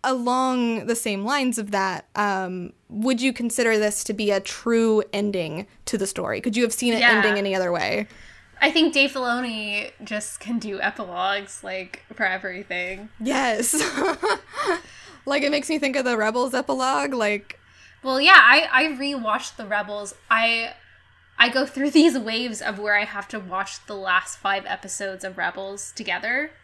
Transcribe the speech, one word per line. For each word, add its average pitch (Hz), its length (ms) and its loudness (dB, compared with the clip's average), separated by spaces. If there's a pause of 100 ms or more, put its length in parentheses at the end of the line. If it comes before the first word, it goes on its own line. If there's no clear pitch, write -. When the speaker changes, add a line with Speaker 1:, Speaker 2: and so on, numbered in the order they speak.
Speaker 1:
Along 247 840 0
the 233 100 0
same 202 300 -4
lines 254 320 0
of 202 140 -6
that, 190 340 -2 (100)
um, 185 560 -2 (160)
would 233 320 0
you 262 140 2
consider 233 440 0
this 208 260 0
to 220 100 -4
be 208 160 0
a 196 100 2
true 226 640 2 (100)
ending 190 540 -2 (180)
to - 140 -2
the 190 80 0
story? 110 340 -4
Could 220 160 -2
you 247 60 4
have 233 100 2
seen 240 220 0
it 220 60 0
Speaker 2:
Yeah. 240 160 6
Speaker 1:
ending 190 200 4
any 196 180 0
other 185 160 0
way? 175 360 -2 (540)
Speaker 2:
I 294 100 4
think 320 220 2
Dave 277 200 2
Filoni 233 760 -4 (140)
just 208 360 -8
can 233 180 -4
do 208 220 -6
epilogues, 196 840 -4
like, 190 400 -10 (100)
for 220 120 -2
everything. 185 840 -6 (120)
Speaker 1:
Yes. 247 540 0
<laughs> 330 680 0 (880)
Like, 277 160 0
it 285 80 2
makes 302 180 -2
me 311 100 0
think 269 180 0
of 262 100 0
the 240 100 2
Rebels 233 380 0
epilogue, 262 580 0
like 208 460 -2 (440)
Speaker 2:
Well, 262 180 0
yeah, 349 180 10
I, 269 340 8
I 262 200 4
rewatched 254 640 -4
the 220 100 -12
Rebels. 208 480 -4 (160)
I, 226 420 2 (680)
I 240 120 6
go 262 160 0
through 277 240 -2
<laughs> 311 100 8
these 294 180 6
waves 226 440 -4
of 202 160 -4
where 208 180 0
I 208 80 2
have 202 240 -10
to 226 100 -8
watch 190 480 -6
the 214 80 -10
last 185 440 -2
five 196 280 -2
episodes 190 560 -8
of 185 140 -10
Rebels 190 580 -6
together. 226 580 -4 (120)